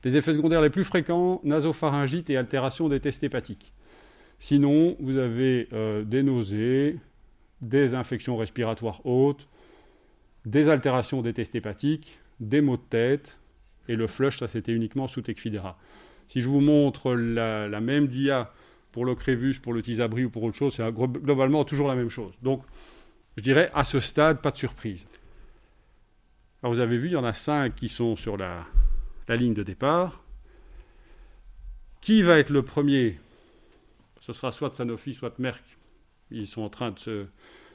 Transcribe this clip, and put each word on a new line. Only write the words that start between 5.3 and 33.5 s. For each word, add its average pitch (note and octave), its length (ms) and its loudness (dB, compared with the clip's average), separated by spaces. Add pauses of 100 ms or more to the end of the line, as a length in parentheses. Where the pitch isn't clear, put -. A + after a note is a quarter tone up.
euh, A2 320 -4
des B2 180 0
nausées, B2+ 760 0 (640)
des B2+ 320 2
infections B2+ 420 -4
respiratoires A2+ 720 -4
hautes, C3+ 420 2 (960)
des C#3+ 240 4
altérations C3 540 2
des A#2 100 -2
tests A2+ 220 -6
hépatiques, C#3 640 -6 (200)
des A#2 220 0
maux C3+ 160 2
de - 60 -8
tête, B2+ 560 -2 (500)
et A#2 80 -2
le A2 100 -2
flush, C3 320 -2
ça B2 80 -6
c'était A2+ 260 -4
uniquement A2+ 360 -4
sous B2 140 -8
Tecfidera. G2+ 560 -8 (500)
Si B2+ 140 -4
je A#2+ 60 -2
vous C#3 120 4
montre C#3+ 540 4
la, A2+ 520 -2
la G#2 140 -6
même C#3 280 2
dia C3 440 -2 (400)
pour A#2+ 120 -4
l'Ocrevus, B2+ 560 0
pour A#2+ 140 -6
le A2+ 80 -2
Tysabri A#2 420 -2
ou A#2 60 -2
pour A2+ 140 -6
autre A2+ 120 -4
chose, C#3 180 0
c'est A#2+ 80 -6
un A2+ 80 -2
gro-, A#2 180 -2
globalement C3+ 560 2
toujours C#3+ 240 -2
la C3 60 0
même B2 140 -2
chose. G#2 320 -10
Donc, B2+ 220 -2 (720)
je G#2+ 60 -12
dirais, C#3 320 4
à C#3+ 100 2
ce C3+ 160 0
stade, D3+ 400 2
pas C#3+ 100 -2
de - 60 -12
surprise. G#2 500 -8 (1600)
Alors, A#2+ 100 -2
vous A#2 80 0
avez A#2+ 160 2
vu, C3+ 120 -2
il F3+ 40 -2
y E3+ 40 -2
en C3 80 -2
a A2+ 100 -2
cinq C#3+ 400 -2
qui B2 160 -8
sont A#2 260 -2
sur G2+ 220 -8
la, F2+ 260 -8 (600)
la A#2 100 0
ligne A#2+ 180 2
de G#2 80 -4
départ. D3 600 -2 (1800)
Qui G#3+ 220 6
va E3+ 160 8
être C#3+ 120 4
le C#3+ 120 4
premier ? C3+ 560 2 (1040)